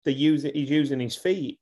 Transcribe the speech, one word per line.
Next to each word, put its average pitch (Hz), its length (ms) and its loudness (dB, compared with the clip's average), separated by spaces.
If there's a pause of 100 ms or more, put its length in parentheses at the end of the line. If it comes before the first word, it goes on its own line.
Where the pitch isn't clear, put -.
the 147 80 0
user, 147 420 2
he's 143 160 -2
using 139 300 2
his 120 160 -4
feet, 185 460 -2